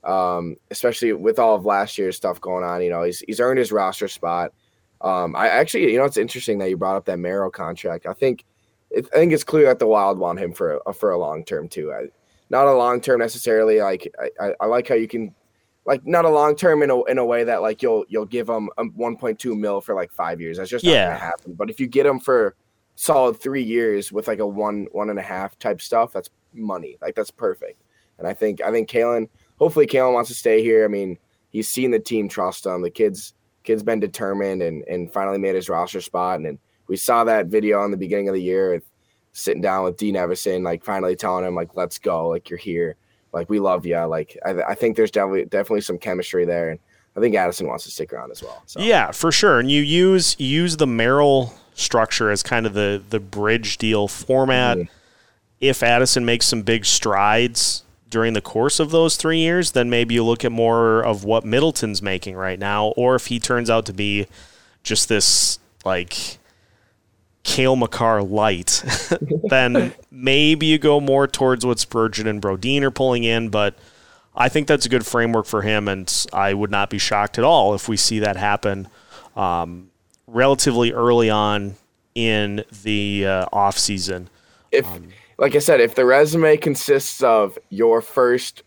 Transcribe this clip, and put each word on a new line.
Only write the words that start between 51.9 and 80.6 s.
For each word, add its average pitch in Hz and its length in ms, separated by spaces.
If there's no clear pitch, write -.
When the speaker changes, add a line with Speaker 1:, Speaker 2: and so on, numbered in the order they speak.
Speaker 2:
as 101 100
kind 117 240
of 104 80
the, 101 360
the 110 100
bridge 104 580
deal 107 300
format. 127 720
Speaker 1:
Mm-hmm. 85 140
Speaker 2:
If 131 240
Addison 120 420
makes 117 220
some 113 160
big 113 220
strides 110 960
during 113 240
the 104 80
course 127 380
of 147 100
those 165 280
three 160 220
years, 165 340
then 120 160
maybe 120 260
you 117 80
look 117 200
at 117 80
more 113 520
of 104 200
what 110 220
Middleton's 110 560
making 95 360
right 92 200
now. 101 380
Or 123 180
if 127 140
he 120 120
turns 120 300
out 113 160
to 104 80
be 101 320
just - 280
this, - 500
like, 90 540
Cale 131 340
Makar 113 460
light, 101 600
<laughs> 156 280
then 127 560
Speaker 1:
<laughs> - 100
Speaker 2:
maybe 147 540
you 156 120
go 147 220
more 139 280
towards 127 380
what 123 140
Spurgeon 110 480
and 104 140
Brodin 104 400
are 135 100
pulling 123 320
in. 117 240
But 101 260
I 127 140
think 147 180
that's 147 180
a 117 40
good 117 160
framework 117 400
for 107 160
him, 104 260
and 95 460
I 98 200
would 101 180
not 101 180
be 110 80
shocked 104 400
at 120 80
all 131 280
if 98 140
we 110 80
see 107 240
that 104 160
happen, 101 540
um, 87 540
relatively 120 640